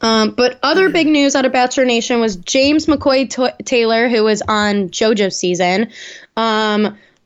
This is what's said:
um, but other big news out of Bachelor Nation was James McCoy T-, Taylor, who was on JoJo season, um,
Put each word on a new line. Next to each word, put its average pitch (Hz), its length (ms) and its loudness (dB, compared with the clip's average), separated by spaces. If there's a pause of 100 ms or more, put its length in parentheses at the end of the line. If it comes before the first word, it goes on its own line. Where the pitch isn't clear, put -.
um, 220 300 0
but 240 320 -2
other 330 260 2
big 320 180 0
news 285 280 2
out 269 100 0
of 254 60 0
Bachelor 254 340 0
Nation 233 340 0
was 220 180 -2
James 277 500 0
McCoy 269 420 0
T-, - 360 -4
Taylor, 226 440 2
who 226 140 2
was 214 240 0
on 208 420 0
JoJo 208 420 0
season, 180 580 -2 (480)
um, 214 600 0 (280)